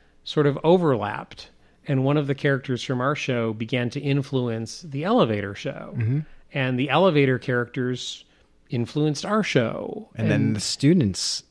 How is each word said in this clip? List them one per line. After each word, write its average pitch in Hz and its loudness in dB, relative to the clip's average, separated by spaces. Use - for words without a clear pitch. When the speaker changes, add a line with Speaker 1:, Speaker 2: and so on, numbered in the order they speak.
Speaker 1:
sort 151 0
of 143 0
overlapped, 135 0
and 131 2
one 143 2
of 147 0
the 139 -2
characters 135 0
from 127 -2
our 139 0
show 117 -2
began 120 -2
to 143 -6
influence 131 -2
the 143 -8
Elevator 113 2
show. - -10
Speaker 2:
Mm-hmm. 123 0
Speaker 1:
And 131 -2
the 135 -2
Elevator 143 4
characters 123 -4
influenced 143 -2
our 208 2
show. - -2
Speaker 2:
And 110 0
then 104 4
Speaker 1:
And 110 2
Speaker 2:
the 107 -2
students - 2